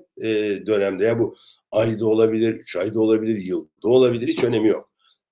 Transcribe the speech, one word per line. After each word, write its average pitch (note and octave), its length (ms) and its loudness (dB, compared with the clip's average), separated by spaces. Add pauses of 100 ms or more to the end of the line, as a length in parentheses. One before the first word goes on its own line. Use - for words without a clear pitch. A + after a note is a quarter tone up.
(220)
e, A2 40 -4 (400)
dönemde, G2 380 0
ya A#2 140 2
bu A2 160 -2 (360)
ayda A2 360 0
olabilir, A2 480 2
üç - 220 -12
ayda G#2+ 240 -4
olabilir, A2 420 0
yılda A2 260 -6 (200)
olabilir, B2 400 2
hiç E3 160 -2
önemi A2 240 2
yok. - 240 -4 (400)